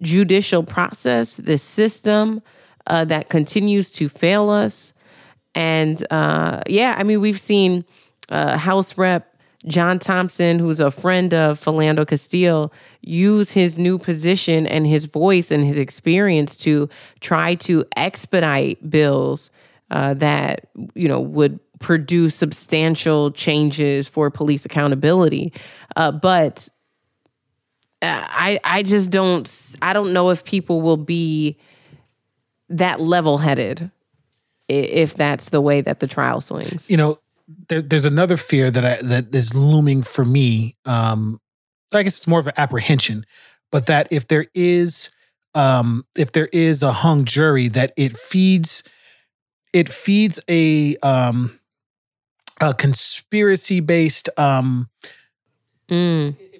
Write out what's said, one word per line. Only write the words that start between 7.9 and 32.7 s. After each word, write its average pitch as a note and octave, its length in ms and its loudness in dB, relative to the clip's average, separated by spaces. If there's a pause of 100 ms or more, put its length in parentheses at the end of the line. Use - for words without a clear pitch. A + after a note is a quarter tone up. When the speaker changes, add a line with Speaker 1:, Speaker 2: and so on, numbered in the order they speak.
Speaker 1:
uh, D3 300 -2
House F#3 400 -2
Rep F3+ 320 0 (360)
John F3 320 0
Thompson, F3+ 600 0
who's D#3+ 220 0
a C#3 100 2
friend F3+ 420 0
of D#3 300 2
Philando D#3 420 2
Castile, D#3+ 680 0 (280)
use G3 500 2
his F3 260 2
new F3+ 200 2
position E3 680 0
and D#3 180 0
his D3+ 200 2
voice F3 460 2
and D3 120 2
his C#3+ 140 0
experience E3 800 0
to D3 320 0 (320)
try E3 340 -2
to E3+ 300 0 (100)
expedite D3+ 920 -2
bills, C#3 600 0 (420)
uh, C#3 240 -2
that, C#3+ 520 -2 (280)
you E3+ 120 0
know, C3 140 0
would C#3+ 400 0 (180)
produce E3 560 0
substantial D#3 960 0
changes D3 800 -2
for D3 200 0
police D3 360 -2
accountability. D3 880 0 (420)
Uh, D#3 160 0
but, D#3+ 560 0 (1300)
uh, D#3+ 260 -4
I, F#3+ 380 -2
I F#3+ 180 0
just G3 280 2
don't, F3+ 380 0 (320)
I F3+ 120 -2
don't G3+ 180 0
know F3+ 180 4
if F3 140 0
people F3+ 380 -2
will D#3+ 160 2
be D#3 600 -2 (1120)
that F3 300 -2